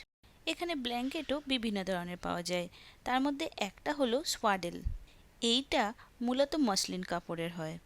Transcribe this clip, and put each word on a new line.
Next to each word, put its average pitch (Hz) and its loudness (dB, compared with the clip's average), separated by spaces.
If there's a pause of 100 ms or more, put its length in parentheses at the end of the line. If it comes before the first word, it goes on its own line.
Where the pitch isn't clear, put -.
(480)
এখানে 339 -2
ব্ল্যাঙ্কেটও 262 -2 (100)
বিভিন্ন 226 0
ধরনের 180 -2
পাওয়া 175 -2
যায়, 175 0 (360)
তার 254 2
মধ্যে 294 0 (120)
একটা 208 -2
হলো 262 2
সোয়াডেল। 180 0 (640)
এইটা 247 4 (380)
মূলত 254 2
মসলিন 190 2
কাপড়ের 170 -4
হয় 165 -6 (100)